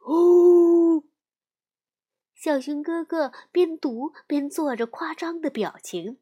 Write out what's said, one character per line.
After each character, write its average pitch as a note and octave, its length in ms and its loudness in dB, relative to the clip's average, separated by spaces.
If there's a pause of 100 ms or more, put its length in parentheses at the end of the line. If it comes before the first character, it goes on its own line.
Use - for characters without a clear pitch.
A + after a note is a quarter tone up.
呜！ E4+ 960 4 (1300)
小 D4 260 -4
熊 D4 220 -8
哥 E4 220 -6
哥 D#4 280 -4 (200)
边 E4 260 0
读 C4+ 360 -8 (140)
边 C#4+ 220 -4
做 C#4+ 260 -6
着 A#3 120 -4
夸 D#4+ 260 -10
张 E4 280 -10
的 D4+ 80 -4
表 G#3 340 -6
情。 F#3+ 380 -12